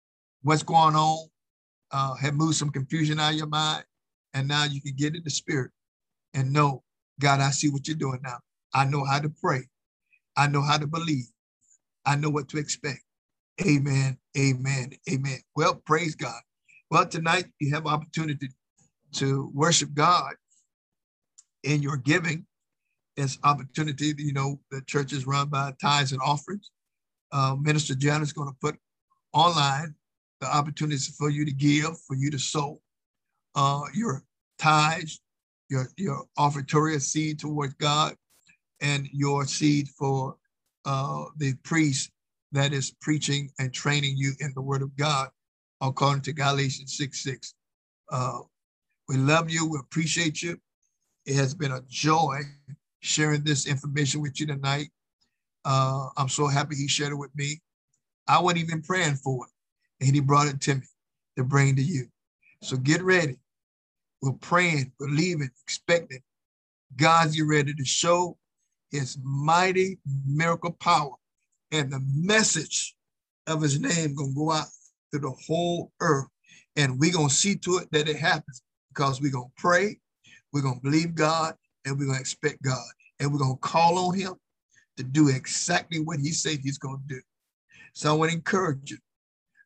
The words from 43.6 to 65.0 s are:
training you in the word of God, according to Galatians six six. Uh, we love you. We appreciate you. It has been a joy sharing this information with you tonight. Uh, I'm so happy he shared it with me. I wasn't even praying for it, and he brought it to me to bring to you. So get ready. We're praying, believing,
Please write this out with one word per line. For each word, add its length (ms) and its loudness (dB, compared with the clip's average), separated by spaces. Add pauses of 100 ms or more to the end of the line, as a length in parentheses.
training 460 -2
you 220 -2
in 160 -6
the 60 -8
word 200 -2
of 140 -8
God, 340 0 (500)
according 440 0
to 100 -6
Galatians 640 -2
six 240 -6
six. 320 -8 (560)
Uh, 300 -4 (680)
we 100 -2
love 320 4
you. 180 0
We 100 -4
appreciate 640 -2
you. 180 -8 (640)
It 100 -2
has 180 2
been 180 -4
a 160 -8
joy 540 0 (580)
sharing 440 0
this 240 0
information 540 -2
with 180 -6
you 80 -4
tonight. 440 -4 (720)
Uh, 520 0
I'm 120 0
so 180 0
happy 280 0
he 120 -4
shared 240 -2
it 40 -6
with 200 -12
me. 260 -6 (680)
I 120 6
wasn't 240 2
even 180 -4
praying 360 0
for 280 -6
it, 60 -20 (540)
and 100 6
he 60 4
brought 260 4
it 140 -4
to 140 0
me 120 -6 (500)
to 60 -2
bring 320 4
to 80 2
you. 260 -4 (540)
So 140 -6
get 260 2
ready. 360 2 (800)
We're 120 0
praying, 640 0
believing, 500 0 (140)